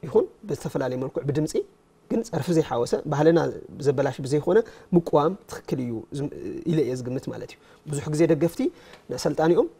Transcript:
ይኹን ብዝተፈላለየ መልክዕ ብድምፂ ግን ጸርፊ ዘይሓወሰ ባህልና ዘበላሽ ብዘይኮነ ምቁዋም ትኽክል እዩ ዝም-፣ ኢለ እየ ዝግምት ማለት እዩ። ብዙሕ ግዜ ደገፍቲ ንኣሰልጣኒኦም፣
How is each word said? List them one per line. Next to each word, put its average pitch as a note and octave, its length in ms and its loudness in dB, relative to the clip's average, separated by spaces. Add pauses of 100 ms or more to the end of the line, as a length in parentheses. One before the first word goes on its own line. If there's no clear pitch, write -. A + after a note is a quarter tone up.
ይኹን G#3+ 220 2 (160)
ብዝተፈላለየ C#3 580 -4
መልክዕ C3 240 -4
ብድምፂ C#3+ 300 -2 (580)
ግን A#3 120 0
ጸርፊ - 300 -4
ዘይሓወሰ C#3 400 0 (120)
ባህልና D3+ 340 6 (400)
ዘበላሽ C#3 400 0
ብዘይኮነ D3 380 2 (340)
ምቁዋም E3+ 420 4 (120)
ትኽክል - 340 -8
እዩ B2 120 -4 (200)
ዝም-፣ C#3+ 200 -6 (340)
ኢለ E3 140 2
እየ C3 160 2
ዝግምት B2+ 320 -6
ማለት A2+ 240 -10
እዩ። - 60 -20 (280)
ብዙሕ D3 220 -6
ግዜ D3+ 200 0
ደገፍቲ E3 320 2 (460)
ንኣሰልጣኒኦም፣ E3+ 640 2 (120)